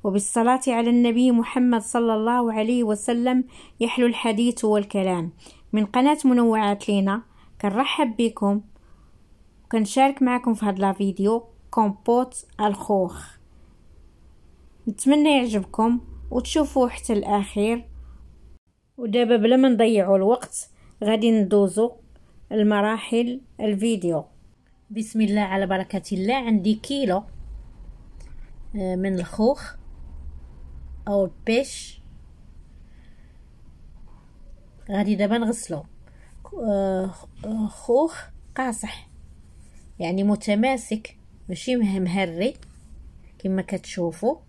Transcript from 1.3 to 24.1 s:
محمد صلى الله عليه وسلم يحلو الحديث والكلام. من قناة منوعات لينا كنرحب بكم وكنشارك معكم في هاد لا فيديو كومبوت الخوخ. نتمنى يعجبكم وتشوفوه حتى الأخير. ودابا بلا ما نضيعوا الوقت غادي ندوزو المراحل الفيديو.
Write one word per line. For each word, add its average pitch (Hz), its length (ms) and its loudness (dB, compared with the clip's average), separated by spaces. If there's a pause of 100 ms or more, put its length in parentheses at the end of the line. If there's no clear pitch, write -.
محمد 233 520 2
صلى 233 320 0
الله 233 380 0
عليه 226 320 0
وسلم 240 600 0 (360)
يحلو 240 260 2
الحديث 233 580 0
والكلام. 190 680 0 (400)
من 214 140 2
قناة 277 380 4
منوعات 220 640 2
لينا 202 340 0 (380)
كنرحب 233 560 0
بكم 208 440 0 (1040)
وكنشارك 262 580 2
معكم 247 320 0
في 214 120 -2
هاد 190 120 -2
لا 196 140 2
فيديو 196 520 0 (260)
كومبوت 233 760 0 (140)
الخوخ. 202 760 -2 (1500)
نتمنى 294 480 4
يعجبكم 233 640 0 (300)
وتشوفوه 254 580 0
حتى - 240 -6
الأخير. 208 760 -2 (1080)
ودابا 240 400 2
بلا 226 200 6
ما 262 120 6
نضيعوا 214 480 4
الوقت 202 540 0 (340)
غادي 220 260 2
ندوزو 208 640 2 (600)
المراحل 214 880 0 (200)
الفيديو. 196 640 0 (720)